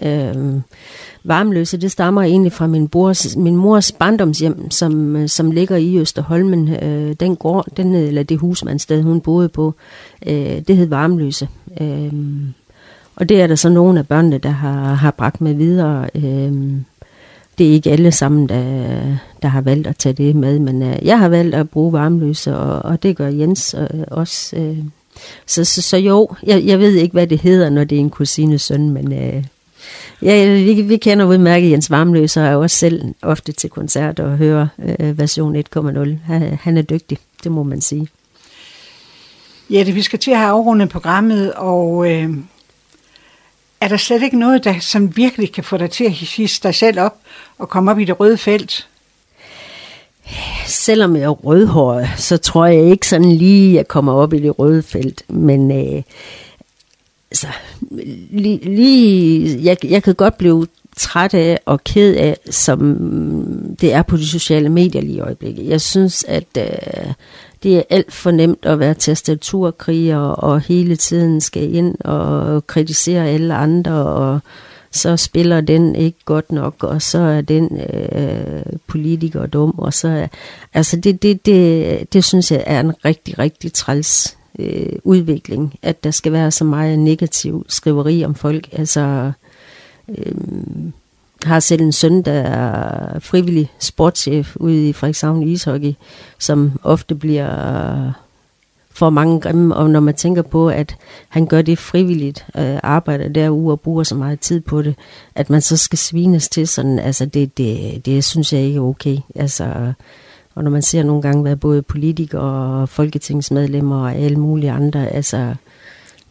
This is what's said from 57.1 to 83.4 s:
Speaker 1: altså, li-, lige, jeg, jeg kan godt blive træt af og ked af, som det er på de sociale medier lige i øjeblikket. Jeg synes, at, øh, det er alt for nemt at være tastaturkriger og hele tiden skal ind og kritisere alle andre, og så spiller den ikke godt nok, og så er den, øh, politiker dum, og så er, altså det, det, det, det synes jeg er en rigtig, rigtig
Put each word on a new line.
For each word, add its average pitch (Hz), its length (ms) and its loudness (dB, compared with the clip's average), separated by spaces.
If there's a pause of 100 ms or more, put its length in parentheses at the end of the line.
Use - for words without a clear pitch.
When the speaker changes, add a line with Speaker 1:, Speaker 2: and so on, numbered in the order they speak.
Speaker 1:
altså, - 160 -4 (840)
li-, 202 380 -2
lige, 190 960 4
jeg, 175 200 4
jeg 175 180 2
kan 190 120 4
godt - 240 2
blive 165 280 4 (300)
træt - 380 -2
af 170 320 2
og 143 180 0
ked 202 320 4
af, 151 200 0 (140)
som 143 460 0 (840)
det 160 120 4
er 147 100 4
på 175 140 0
de 156 120 -2
sociale 156 400 0
medier 160 340 2
lige 143 140 -6
i - 40 -8
øjeblikket. 113 460 -10
Jeg 156 140 0
synes, 190 480 0
at, 160 160 -4 (140)
øh, - 540 -8 (500)
det 190 140 4
er 170 140 4
alt 190 220 0
for - 180 -2
nemt 170 360 2
at 156 120 2
være 151 160 2
tastaturkriger 165 1200 -2
og 143 420 0
hele 175 360 0
tiden 165 440 0
skal 160 340 -4
ind 175 260 -2
og 151 640 -2
kritisere 160 640 0
alle 160 260 0
andre, 165 380 0
og 139 480 0 (500)
så - 260 0
spiller 170 440 2
den 160 360 2
ikke 165 280 -2
godt 156 280 -2
nok, 147 320 -6
og 151 180 -4
så - 160 -2
er 151 220 2
den, 156 400 -2
øh, - 840 -6 (240)
politiker 160 600 -4
dum, 151 320 0
og - 160 -4
så - 140 -2
er, 160 180 -2 (480)
altså 160 220 0
det, 185 260 0
det, 202 240 0
det, 165 680 2
det 185 120 4
synes 180 260 2
jeg 143 160 0
er 143 140 0
en 156 240 -2
rigtig, 165 340 -4
rigtig 156 340 -4